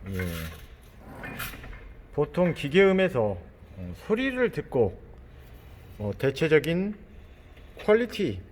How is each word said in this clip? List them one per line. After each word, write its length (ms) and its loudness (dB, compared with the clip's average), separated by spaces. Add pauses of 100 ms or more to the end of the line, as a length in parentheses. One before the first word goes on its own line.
예. 120 -4 (1900)
보통 400 2
기계음에서, 640 4 (560)
어, 180 -8 (120)
소리를 460 0
듣고, 460 0 (1000)
어, 200 -4
대체적인 800 2 (840)
퀄리티 600 2 (120)